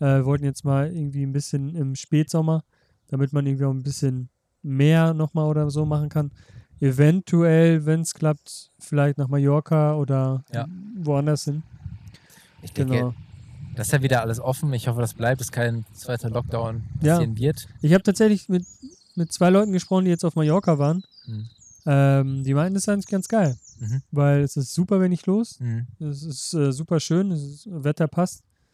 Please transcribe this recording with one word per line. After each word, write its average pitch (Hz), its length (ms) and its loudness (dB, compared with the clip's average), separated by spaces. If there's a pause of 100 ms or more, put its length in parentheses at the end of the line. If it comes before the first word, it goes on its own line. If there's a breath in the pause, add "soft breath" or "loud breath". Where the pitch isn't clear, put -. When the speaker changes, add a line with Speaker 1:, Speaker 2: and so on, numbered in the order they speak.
Speaker 1:
Äh, 135 240 2
wollten 143 180 0
jetzt 139 220 -4
mal 139 280 0
irgendwie 143 300 -6
ein 135 80 -4
bisschen 143 440 -4
im 135 200 -4
Spätsommer, 160 720 0 (420)
damit 135 240 -2
man 143 140 0
irgendwie 139 200 0
auch 135 80 0
ein 131 100 -6
bisschen 131 460 -4 (320)
mehr 160 520 4
nochmal 156 340 -2
oder 151 240 0
so 151 140 0
machen 151 240 -2
kann. 147 220 -2 (500 soft breath)
Eventuell, 160 1040 4
wenn's 160 280 -2
klappt, - 640 -4
vielleicht 143 400 0
nach 135 120 -2
Mallorca 151 680 2
oder 135 480 0 (100)
Speaker 2:
Ja. 120 120 -4 (320)
Speaker 1:
woanders 147 480 0
hin. 147 180 -4 (1000 soft breath)
Speaker 2:
Ich - 120 -16
denke, 131 240 -2
Speaker 1:
Genau. 123 160 -2 (640)
Speaker 2:
das 107 120 -6
ist - 60 -2
ja 139 80 2
wieder 127 200 2
alles 113 180 -4
offen. 131 340 -4
Ich 113 140 -4
hoffe, 120 140 -2
das 113 120 -2
bleibt, 127 280 -2
dass - 100 -8
kein 117 420 -2
zweiter 123 360 -6
Lockdown 113 540 -4 (180)
Speaker 1:
Ja. 151 140 4
Speaker 2:
passieren 139 220 0
wird. 139 300 -2 (140)
Speaker 1:
Ich 151 120 4
hab 190 100 4
tatsächlich 208 460 2
mit, 180 160 0 (500)
mit 170 160 -4
zwei 180 180 2
Leuten 202 220 4
gesprochen, 185 340 0
die 180 60 2
jetzt 170 140 -2
auf 165 100 -2
Mallorca 160 420 2
waren. 156 260 0 (240)
Speaker 2:
Mhm. 113 220 -10 (360)
Speaker 1:
Ähm, 139 580 2
die 135 100 0
meinten, 170 220 0
das 190 80 -2
ist - 60 -4
eigentlich 202 180 0
ganz 190 200 -2
geil, 175 280 2 (240)
Speaker 2:
Mhm. 120 220 -4 (100)
Speaker 1:
weil 143 300 4
es 143 160 -2
ist 135 160 -4
super 185 280 0
wenig 180 240 0
los. 214 360 -2
Speaker 2:
Mhm. 117 260 -4 (120)
Speaker 1:
Es 147 240 -8
ist, 151 300 -10
äh, 143 200 2
super 160 260 -2
schön, 185 320 0
es 151 120 -4
ist, 143 260 -14
Wetter 151 380 -2
passt. - 360 -4 (300)